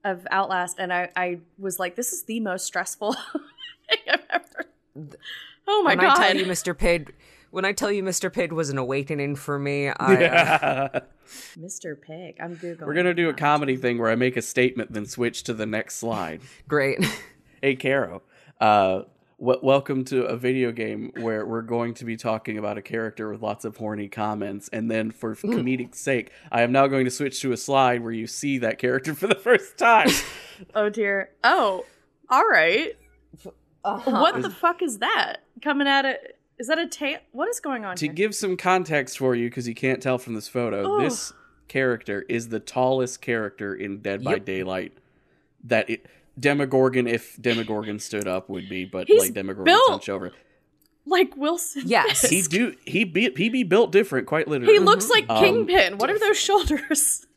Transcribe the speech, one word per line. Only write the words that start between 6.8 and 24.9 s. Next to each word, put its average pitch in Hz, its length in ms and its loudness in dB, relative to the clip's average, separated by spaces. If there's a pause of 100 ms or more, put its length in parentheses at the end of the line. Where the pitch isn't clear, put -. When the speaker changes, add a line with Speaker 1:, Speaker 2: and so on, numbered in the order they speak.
Speaker 2:
when 185 140 -4
I 196 80 0
tell 202 180 -2
you 202 120 0
Mister 190 260 -2
Pig 170 240 -2
was 160 160 -2
an 135 80 -4
awakening 139 600 -2
for 143 220 -6
me, 143 300 -2
I, 127 60 -4
uh, 185 260 4
Speaker 3:
<laughs> 156 720 2
Yeah. 139 80 -2 (560)
Speaker 1:
Mister 160 400 -14
Pig, 160 420 -18
I'm 170 180 -10
Googling 170 300 -12
Speaker 3:
We're 147 60 -4
gonna 175 220 2
do 165 160 2
a - 20 -2
Speaker 1:
now. - 60 -6
Speaker 3:
comedy 147 380 2
thing 123 200 0
where 117 140 2
I 113 40 4
make 127 220 2
a 117 60 -2
statement, 123 500 0
then 107 140 -6
switch - 380 -4
to 120 100 -4
the 110 100 -4
next 110 320 -6
slide. 101 440 -6 (280)
Speaker 2:
Great. 139 300 0
<laughs> - 640 -6
Speaker 3:
Hey, 139 140 2
Caro, 131 440 -2 (400)
uh, 101 440 4 (340)
w-, 127 240 2
welcome 135 420 2
to 127 220 -2
a - 100 -4
video 127 340 0
game 107 460 -8
where 110 300 -4
we're 113 160 -6
going 117 320 -4
to 123 100 -16
be 117 140 -6
talking 110 400 -4
about 104 180 -4
a 101 60 -10
character 110 500 -6
with 107 80 -10
lots 107 240 -6
of 107 140 -10
horny 104 300 -6
comments, 104 640 -6
and 110 200 -4